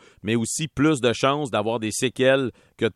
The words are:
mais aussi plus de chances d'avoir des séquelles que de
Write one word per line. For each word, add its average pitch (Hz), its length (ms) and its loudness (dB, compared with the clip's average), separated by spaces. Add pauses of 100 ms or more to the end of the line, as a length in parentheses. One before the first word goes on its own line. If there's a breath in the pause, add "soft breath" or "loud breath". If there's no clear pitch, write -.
(240 soft breath)
mais 107 120 0
aussi 120 320 -2
plus 143 320 0
de 117 140 2
chances 139 380 0
d'avoir 113 280 -2
des 110 120 -4
séquelles 131 580 2 (280 soft breath)
que - 80 -2
de - 100 2